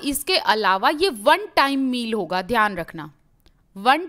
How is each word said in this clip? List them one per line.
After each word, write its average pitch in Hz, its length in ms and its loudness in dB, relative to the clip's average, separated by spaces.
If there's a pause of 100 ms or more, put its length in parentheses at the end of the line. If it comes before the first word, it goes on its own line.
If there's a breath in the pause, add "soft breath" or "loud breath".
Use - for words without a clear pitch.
इसके 285 320 -2
अलावा 208 560 2
ये 339 180 0
वन 294 360 2 (100)
टाइम 277 340 2
मील 240 240 -4
होगा, 185 280 -2
ध्यान 208 360 0
रखना, 160 320 -10 (640)
वन 262 340 2